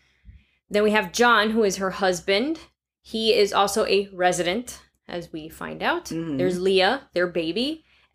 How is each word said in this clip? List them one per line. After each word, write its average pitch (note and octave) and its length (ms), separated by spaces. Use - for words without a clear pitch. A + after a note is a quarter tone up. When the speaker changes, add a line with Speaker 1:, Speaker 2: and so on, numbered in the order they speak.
Speaker 1:
Then G#3 120
we G#3+ 80
have G#3 200
John, A3 400
who A3+ 120
is F#3+ 140
her F#3+ 140
husband. G3 680
He A3 340
is G3+ 180
also G3+ 320
a G3 280
resident, F3+ 680
as E3+ 240
we D#3+ 180
find D#3+ 320
out. D#4 240
Speaker 2:
Mm-hmm. D#3+ 320
Speaker 1:
There's F3+ 220
Leah, F#3+ 540
their F3+ 140
baby. F3+ 580